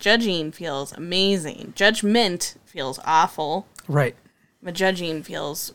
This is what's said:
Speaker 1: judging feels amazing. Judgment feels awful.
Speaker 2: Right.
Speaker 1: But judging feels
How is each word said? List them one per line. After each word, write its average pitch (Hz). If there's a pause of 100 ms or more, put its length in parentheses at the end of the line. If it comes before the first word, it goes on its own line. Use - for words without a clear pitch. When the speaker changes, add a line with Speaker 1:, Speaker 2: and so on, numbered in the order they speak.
Speaker 1:
judging 196
feels 143
amazing. 180
Judgment 208 (100)
feels 135
awful. 160 (220)
Speaker 2:
Right. 139 (480)
Speaker 1:
But 175
judging 175
feels 156